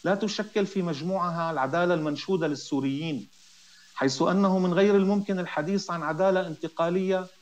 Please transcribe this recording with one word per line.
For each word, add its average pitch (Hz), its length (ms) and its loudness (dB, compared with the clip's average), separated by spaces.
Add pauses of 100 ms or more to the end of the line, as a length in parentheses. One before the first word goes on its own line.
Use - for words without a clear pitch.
لا 180 120 2
تشكل 208 500 -2
في 196 160 -2
مجموعها 170 720 -2
العدالة 160 420 0
المنشودة 156 540 -2
للسوريين، 139 800 -4 (680)
حيث 135 260 0
أنه 190 380 4
من 180 140 2
غير 202 220 6
الممكن 196 440 2
الحديث 180 520 -4
عن 165 120 -4
عدالة 180 440 2
انتقالية 185 800 -2 (140)